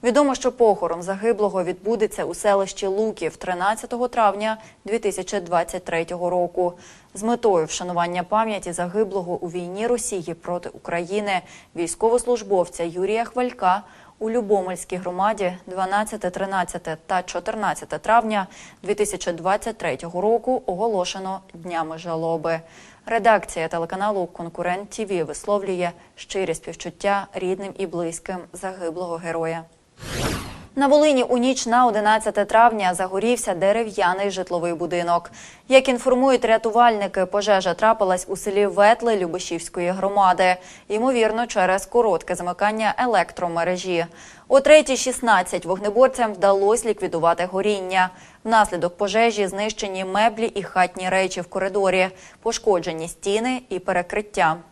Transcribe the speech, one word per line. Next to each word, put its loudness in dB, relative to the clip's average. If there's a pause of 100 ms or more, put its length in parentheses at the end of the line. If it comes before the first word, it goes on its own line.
Відомо, 4
що -2
похорон 2
загиблого 0
відбудеться -2
у -6
селищі 0
Луків -2
тринадцятого -4
травня 0 (280)
дві -2
тисячі -4
двадцять -2
третього -4
року. 0 (420)
З -12
метою 2
вшанування -4
пам'яті -2
загиблого -2
у -6
війні -6
Росії -4
проти -8
України -4 (360)
військовослужбовця 0
Юрія -2
Хвалька 0 (360)
у -4
Любомельській -2
громаді -2 (140)
дванадцяте, -2
тринадцяте -4 (100)
та 0
чотирнадцяте -6
травня 2 (360)
дві -2
тисячі -2
двадцять -2
третього -4
року 0
оголошено -2 (140)
днями -6
жалоби. -4 (460)
Редакція 2
телеканалу -2
Конкурент -6
Т -6
В -2
висловлює -2 (260)
щирі -4
співчуття -6
рідним -4
і -4
близьким -6 (140)
загиблого -6
героя. -4 (1120)
На 2
Волині 6
у 0
ніч 0
на 4
одинадцяте 2
травня 4
загорівся 0
дерев'яний 0
житловий -2
будинок. -2 (380)
Як 6
інформують 2
рятувальники, 2
пожежа 2
трапилась 2
у -4
селі 0
Ветли 4
Любешівської -4
громади, 2 (320)
ймовірно, 0
через 0
коротке 2
замикання -2
електромережі. 0 (420)
О 8
третій 8
шістнадцять 0
вогнеборцям 2
вдалося 2
ліквідувати 0
горіння. 0 (340)
Внаслідок 2
пожежі 2
знищені -4
меблі 0
і -4
хатні -2
речі 0
в -6
коридорі, 0 (340)
пошкоджені 0
стіни -4
і -6
перекриття. -2 (160)